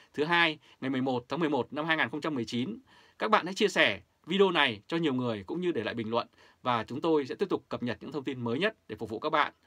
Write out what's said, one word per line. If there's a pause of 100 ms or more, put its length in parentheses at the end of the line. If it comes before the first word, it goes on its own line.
(140)
thứ
hai, (220)
ngày
mười
một
tháng
mười
một
năm
hai
nghìn
không
trăm
mười
chín. (400)
Các
bạn
hãy
chia
sẻ (260)
video
này
cho
nhiều
người
cũng
như
để
lại
bình
luận (360)
và
chúng
tôi
sẽ
tiếp
tục
cập
nhật
những
thông
tin
mới
nhất (120)
để
phục
vụ
các
bạn. (140)